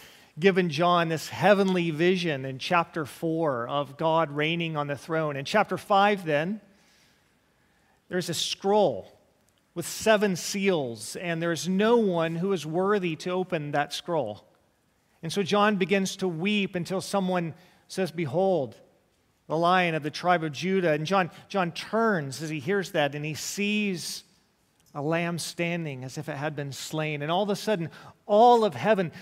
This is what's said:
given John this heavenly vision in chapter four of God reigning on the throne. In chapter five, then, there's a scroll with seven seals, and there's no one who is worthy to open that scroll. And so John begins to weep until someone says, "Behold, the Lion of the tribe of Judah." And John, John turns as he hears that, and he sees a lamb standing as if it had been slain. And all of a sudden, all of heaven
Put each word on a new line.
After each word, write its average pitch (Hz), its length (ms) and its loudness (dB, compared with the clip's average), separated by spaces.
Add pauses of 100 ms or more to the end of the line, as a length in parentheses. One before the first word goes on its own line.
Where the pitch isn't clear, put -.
(380)
given 180 320 4
John 170 380 2
this 160 200 -4
heavenly 180 640 4
vision 165 560 0
in 131 120 -8
chapter 170 460 0
four 151 640 -2
of 139 300 -4
God 160 320 2
reigning 160 460 -2
on 143 100 -2
the 143 100 -4
throne. 156 400 -4
In 139 80 -8
chapter - 320 2
five, 202 480 2
then, 160 360 0 (1500)
there's 175 220 -4
a 156 40 -6
scroll 196 800 0 (600)
with 170 120 -6
seven 208 500 2
seals, 151 800 -2
and 170 260 -4
there's 165 260 -2
no 214 300 4
one 170 380 0
who 190 160 -2
is 156 120 -2
worthy 180 520 0
to - 140 -8
open 175 420 -4
that 147 200 0
scroll. 120 540 -4 (760)
And 165 100 -8
so 202 100 -2
John 208 340 4
begins 190 400 0
to 185 120 -2
weep 190 480 -2
until 175 260 -4
someone 185 520 -2 (340)
says, 185 240 -4
"Behold, 160 640 0 (720)
the 151 80 -2
Lion 170 400 4
of 143 80 -4
the 151 60 -4
tribe 170 340 2
of 151 80 -4
Judah." 175 400 0
And 151 140 0
John, 185 240 2 (180)
John 175 240 -2
turns 170 680 -2
as 156 100 -6
he 156 100 -6
hears 180 320 -2
that, 147 240 2
and 147 80 -6
he 151 100 -6
sees 202 880 -4 (720)
a 143 80 -6
lamb 165 360 -2
standing 165 680 -6
as 127 120 -12
if 151 100 -8
it 147 100 -8
had 147 200 -4
been 143 160 -6
slain. 151 480 -6
And 147 100 -4
all 185 120 0
of 202 80 -2
a 196 60 0
sudden, 175 340 -4 (340)
all 226 400 8
of 170 100 0
heaven 180 480 2